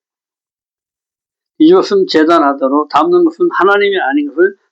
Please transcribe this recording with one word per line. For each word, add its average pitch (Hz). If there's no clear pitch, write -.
뒤집었으면 185
재단하다로 147
담는 170
것은 170
하나님이 202
아닌 143
것을 180